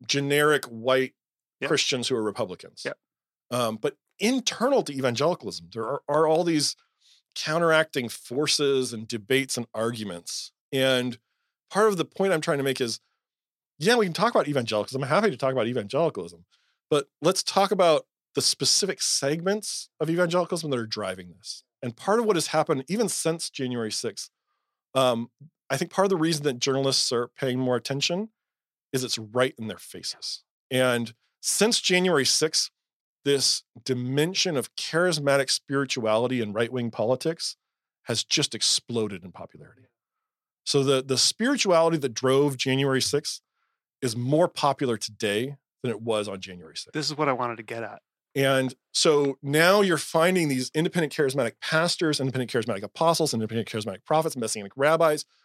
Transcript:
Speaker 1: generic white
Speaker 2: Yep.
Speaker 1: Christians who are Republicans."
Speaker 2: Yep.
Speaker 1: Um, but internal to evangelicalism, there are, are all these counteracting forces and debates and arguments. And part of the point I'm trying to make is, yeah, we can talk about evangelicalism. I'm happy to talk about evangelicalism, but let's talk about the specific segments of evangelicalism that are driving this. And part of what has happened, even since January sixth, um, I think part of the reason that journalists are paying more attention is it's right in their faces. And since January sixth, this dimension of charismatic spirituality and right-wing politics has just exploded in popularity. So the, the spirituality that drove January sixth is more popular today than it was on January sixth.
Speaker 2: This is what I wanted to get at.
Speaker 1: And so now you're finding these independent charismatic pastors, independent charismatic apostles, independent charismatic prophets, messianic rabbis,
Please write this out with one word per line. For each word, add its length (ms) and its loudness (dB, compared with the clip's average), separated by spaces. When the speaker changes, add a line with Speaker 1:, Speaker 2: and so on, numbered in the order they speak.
Speaker 1:
generic 600 2
white 480 0
Speaker 2:
Yep. 80 -4
Speaker 1:
Christians 400 0
who 60 0
are 80 0
Republicans." 640 -6
Speaker 2:
Yep. 140 -8
Speaker 1:
Um, 260 -2
but 200 -4
internal 640 0
to 80 -10
evangelicalism, 800 -2
there 120 -8
are, 240 -6
are 200 4
all 160 4
these 320 0
counteracting 760 2
forces 840 0
and 160 -10
debates 480 -2
and 180 -4
arguments. 760 -6
And 480 0
part 180 4
of 80 0
the 80 0
point 280 0
I'm 80 2
trying 180 0
to 60 0
make 160 0
is, 200 -2
yeah, 180 4
we 100 4
can 60 -4
talk 200 2
about 140 4
evangelicalism. 560 -2
I'm 60 -6
happy 220 4
to 60 -6
talk 160 0
about 140 0
evangelicalism, 800 -4
but 200 0
let's 220 2
talk 300 2
about 340 4
the 80 -2
specific 600 0
segments 880 -2
of 80 0
evangelicalism 640 0
that 80 0
are 80 -4
driving 500 -8
this. 280 -16
And 120 -6
part 240 0
of 60 2
what 120 2
has 100 0
happened, 420 0
even 200 0
since 420 -4
January 420 -6
sixth, 380 -8
um, 360 2
I 80 0
think 140 -4
part 160 2
of 40 4
the 60 2
reason 280 0
that 140 -2
journalists 540 0
are 160 0
paying 300 -4
more 180 0
attention 540 -2
is 140 -2
it's 140 -4
right 400 -2
in 80 -8
their 120 -8
faces. 680 -12
And 420 0
since 380 2
January 440 2
sixth, 460 0
this 400 0
dimension 720 0
of 200 -4
charismatic 760 2
spirituality 880 0
and 140 -4
right-wing 360 -2
politics 680 -2
has 200 -4
just 300 -2
exploded 720 -2
in 60 -16
popularity. 580 -20
So 180 2
the, 200 2
the 160 -2
spirituality 800 2
that 160 -4
drove 420 2
January 460 0
sixth 400 -4
is 160 -4
more 320 2
popular 480 0
today 600 -4
than 80 -2
it 100 -6
was 280 -2
on 120 -8
January 360 -16
sixth. 180 -16
Speaker 2:
This 160 -4
is 60 -8
what 120 0
I 40 2
wanted 260 -4
to 40 -14
get 200 -10
at. 180 -12
Speaker 1:
And 400 2
so 500 2
now 400 4
you're 160 2
finding 500 2
these 260 -2
independent 380 0
charismatic 480 -2
pastors, 580 0
independent 320 -4
charismatic 320 -2
apostles, 520 0
independent 340 -4
charismatic 380 -8
prophets, 300 0
messianic 380 -6
rabbis, 520 2